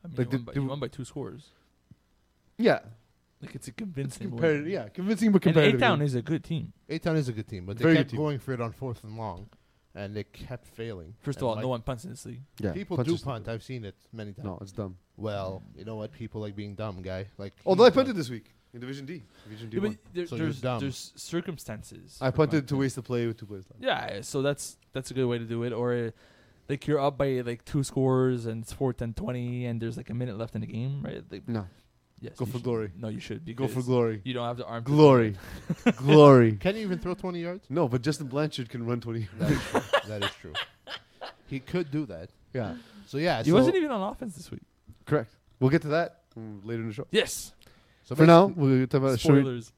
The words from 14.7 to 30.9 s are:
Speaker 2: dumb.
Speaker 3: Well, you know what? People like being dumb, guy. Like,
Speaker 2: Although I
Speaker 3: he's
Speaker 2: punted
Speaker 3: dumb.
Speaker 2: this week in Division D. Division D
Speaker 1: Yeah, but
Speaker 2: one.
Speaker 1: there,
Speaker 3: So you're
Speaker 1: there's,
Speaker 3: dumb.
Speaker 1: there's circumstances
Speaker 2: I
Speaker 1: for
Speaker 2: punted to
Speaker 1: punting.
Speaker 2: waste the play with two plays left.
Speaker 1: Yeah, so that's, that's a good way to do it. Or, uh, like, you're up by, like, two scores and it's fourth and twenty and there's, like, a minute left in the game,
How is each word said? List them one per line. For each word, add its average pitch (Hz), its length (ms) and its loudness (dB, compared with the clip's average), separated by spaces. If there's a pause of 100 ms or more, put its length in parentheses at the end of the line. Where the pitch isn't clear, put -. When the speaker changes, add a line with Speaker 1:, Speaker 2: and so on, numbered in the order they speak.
Speaker 2:
dumb. 95 240 -8 (200)
Speaker 3:
Well, 98 460 -8 (140)
you 82 80 -18
know 110 100 -12
what? 107 180 -10
People 110 280 -12
like 104 160 -10
being 101 180 -10
dumb, 101 260 -10
guy. 92 280 -10 (100)
Like, 98 160 -14 (100)
Speaker 2:
Although 190 200 6
I 247 60 10
Speaker 3:
he's 247 40 -6
Speaker 2:
punted 262 200 0
Speaker 3:
dumb. 190 40 -6
Speaker 2:
this 131 120 -6
week 113 220 -14 (220)
in 120 60 -16
Division 135 260 -12
D. 156 160 -14 (220)
Division 110 260 -16
D 147 60 -6
Speaker 1:
Yeah, 190 60 -2
but 214 80 -2
Speaker 2:
one. 214 80 -12 (140)
Speaker 1:
there, 175 140 -6
Speaker 3:
So - 100 -10
you're 160 100 -4
Speaker 1:
there's, 143 140 -6
Speaker 3:
dumb. 127 200 -4
Speaker 1:
there's - 340 -8
circumstances - 1040 -12
Speaker 2:
I 131 120 0
Speaker 1:
for - 60 -2
Speaker 2:
punted 151 280 2
to 143 80 -4
Speaker 1:
punting. 135 60 0
Speaker 2:
waste 135 160 -2
the 127 60 -10
play 120 260 -2
with 113 100 -6
two 110 80 -16
plays 98 240 -14
left. 107 120 -20
Speaker 1:
Yeah, 117 400 -4
so 135 200 -6
that's, - 360 -4 (140)
that's 131 200 -10
a - 20 -12
good 127 120 0
way 120 120 -2
to 117 60 -8
do 117 180 -6
it. 120 100 -4
Or, 120 220 -2
uh, 117 160 -4 (580)
like, 143 200 -6
you're 151 120 2
up 139 180 0
by, 135 240 0
like, 120 220 -8
two 143 200 -2
scores 127 640 2
and 113 180 -8
it's - 80 -16
fourth 127 280 -4
and 117 160 -6
twenty 123 480 -6
and 117 160 -6
there's, 113 160 -6
like, - 140 -14
a 107 40 -8
minute 123 240 -6
left 113 180 -8
in 107 60 -4
the - 40 -8
game, 135 360 -6